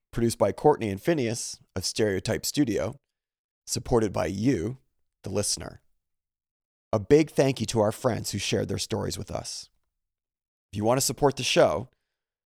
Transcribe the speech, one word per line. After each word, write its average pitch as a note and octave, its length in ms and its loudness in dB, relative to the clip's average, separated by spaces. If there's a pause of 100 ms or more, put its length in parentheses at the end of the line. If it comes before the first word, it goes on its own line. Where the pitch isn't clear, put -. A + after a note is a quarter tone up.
(120)
produced A#2 260 0
by G2+ 140 4
Courtney C#3+ 360 2
and G2 140 -4
Phineas B2 560 -2 (160)
of F#2 100 -4
Stereotype G2 640 -2
Studio, A#2 540 -2 (680)
supported A2 460 0
by G2 140 -2
you, G#2+ 520 0 (460)
the G2 60 -12
listener. - 520 -4 (1080)
A A2 80 2
big D3 300 6
thank C3+ 280 2
you G#2+ 80 -4
to A2+ 140 0
our G#2 100 4
friends A2 400 -4
who G#2 80 -4
shared G#2 300 -2
their G2 100 -4
stories G2 400 -6
with F#2+ 120 -12
us. - 380 -10 (1040)
If F#2+ 40 -10
you G#2 80 -2
want B2 140 4
to C3+ 60 0
support C3+ 320 2
the C3 60 -6
show, A2 460 2 (580)